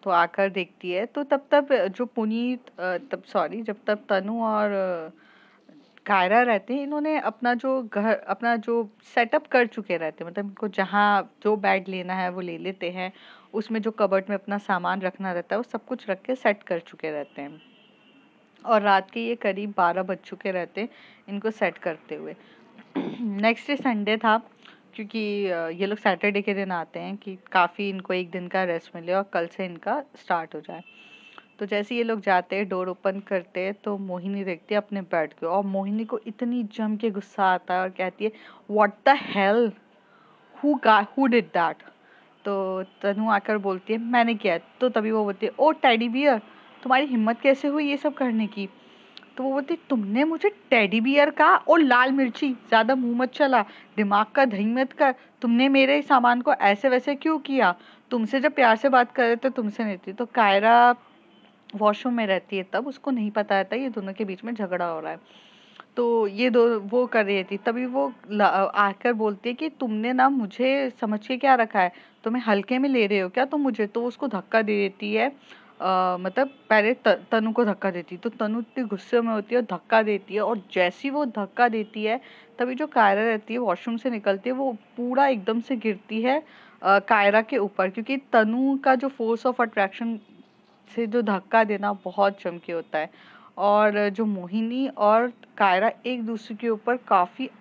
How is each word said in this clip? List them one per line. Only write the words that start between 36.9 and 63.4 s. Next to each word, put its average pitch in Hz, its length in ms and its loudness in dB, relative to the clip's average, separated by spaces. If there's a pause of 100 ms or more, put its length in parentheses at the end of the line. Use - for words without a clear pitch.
के 226 120 -2
गुस्सा 196 360 -4
आता 185 280 0
है 180 80 0
और 185 80 -4
कहती 185 360 -6
है, 214 60 -2 (400)
"What 208 200 4 (160)
the 277 100 6 (200)
hell? 208 340 4 (960)
Who 294 180 2
ga-, 214 220 6
who 269 220 -2
did 233 160 4
that?" 165 320 -2 (720)
तो 190 380 -4 (180)
तनु 202 280 -2
आकर 214 280 0
बोलती 196 360 -4
है, 226 60 -2
"मैंने 233 360 2
किया 202 180 0
है।" 170 80 -2 (180)
तो 254 100 2
तभी 220 220 0
वो 220 120 0
बोलती 202 220 -4
है, - 140 -2
"Oh 302 120 6
Teddy 240 380 2
bear, 262 280 2 (460)
तुम्हारी 254 220 2
हिम्मत 233 360 0
कैसे 277 260 2
हुई 285 220 -2
ये 285 80 -2
सब 285 160 -2
करने 226 340 -2
की?" 196 220 -8 (680)
तो 254 60 -6
वो 269 80 -2
बोलती, 285 260 -4 (120)
"तुमने 226 340 0
मुझे 320 260 0 (200)
Teddy 220 320 4
bear 285 280 4
कहा? 311 280 6 (100)
ओ 320 80 8
लाल 262 360 4
मिर्ची, 269 420 0
ज़्यादा 226 420 2
मुंह 240 220 -2
मत 247 140 0
चला, 262 340 2 (320)
दिमाग 208 280 2
का - 200 2
दही 208 200 -2
मत 254 280 0
कर, 269 220 2 (260)
तुमने 240 280 4
मेरे 269 320 4
सामान 247 400 4
को - 120 2
ऐसे 202 360 2
वैसे 262 260 0
क्यों 311 240 -2
किया? 240 360 2 (360)
तुमसे 240 280 -2
जब 285 120 2
प्यार 240 240 6
से 269 140 0
बात 247 220 4
कर 254 120 0
रहे 233 120 2
थे, 262 140 -2
तुमसे 226 360 -4
नहीं 196 120 -6
थी।" 190 160 -12
तो 240 120 -6
कायरा 226 720 6 (800)
washroom 208 400 0
में 226 120 -2
रहती 190 300 -2
है 185 60 -4 (100)
तब, 254 140 -2
उसको 269 240 -8
नहीं 214 200 -2
पता 208 240 -2